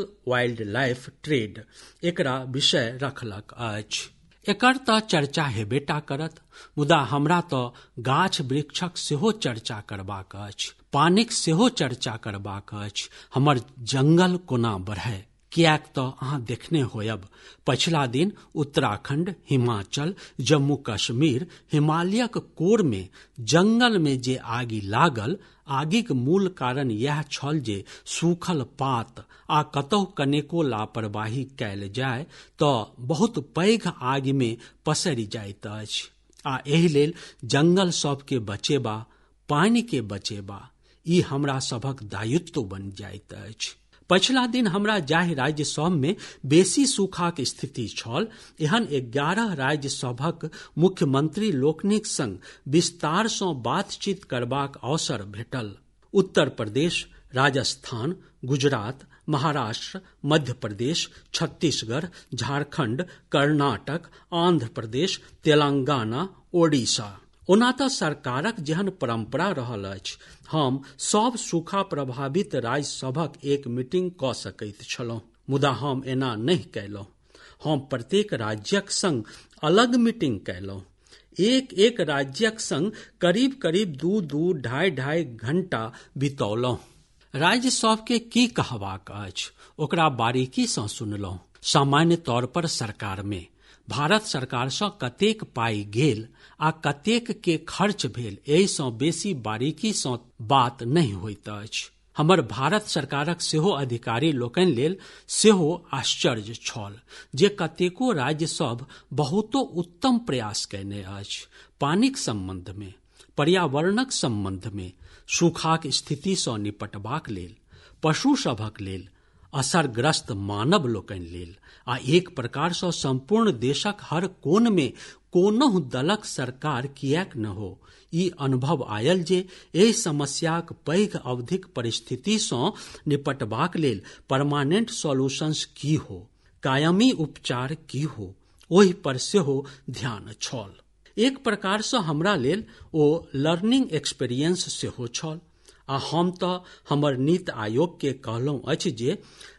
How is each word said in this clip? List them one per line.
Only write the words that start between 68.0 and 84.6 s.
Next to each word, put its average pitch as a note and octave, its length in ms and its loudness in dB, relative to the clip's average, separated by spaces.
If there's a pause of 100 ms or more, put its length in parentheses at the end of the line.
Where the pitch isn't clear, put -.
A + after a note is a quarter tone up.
जेहन D#3+ 280 0 (120)
परंपरा A#2+ 500 -2
रहल A#2+ 340 -4
अछि, G2 320 -10 (340)
हम C3+ 300 2 (180)
सभ A3+ 380 2
सूखा F3+ 460 -2
प्रभावित C#3+ 720 -4
राज्य C3 340 -2
सभक C#3+ 440 -4 (120)
एक C#3+ 220 0
मीटिंग C3 440 -2 (100)
कऽ C3 120 0
सकैत G#2 500 -10
छलहुँ, A#2 380 -6 (300)
मुदा C#3 200 2
हम C3 360 -2
एना C3 280 -2
नहि B2 300 0 (100)
कयलहुँ। G2+ 320 -10 (580)
हम D3+ 160 0 (100)
प्रत्येक F#3+ 440 -2
राज्यक A2 560 -2
संग C#3 340 0 (380)
अलग A#3 340 6
मीटिंग F3 440 2
कयलहुँ। F#2+ 420 -10 (580)
एक B3+ 380 2
एक A#3 220 6
राज्यक C#3+ 600 0
संग E3 320 -2 (280)
करीब A#3 420 4
करीब E3+ 340 0
दू F#3 240 0
दू, D#3+ 320 0
ढाई C#3 380 0